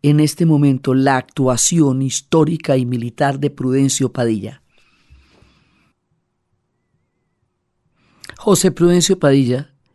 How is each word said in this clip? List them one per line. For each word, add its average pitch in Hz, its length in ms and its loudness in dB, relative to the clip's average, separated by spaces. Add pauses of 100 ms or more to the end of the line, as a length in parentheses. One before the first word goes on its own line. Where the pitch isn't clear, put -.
en 147 180 2
este 151 240 0
momento 143 480 2
la 135 240 2
actuación 131 840 0
histórica 151 760 -2
y 131 80 0
militar 123 560 -4
de 143 80 -2
Prudencio 131 640 -2
Padilla. 113 500 -4 (3750)
José - 340 0
Prudencio 175 480 0
Padilla 135 560 0 (200)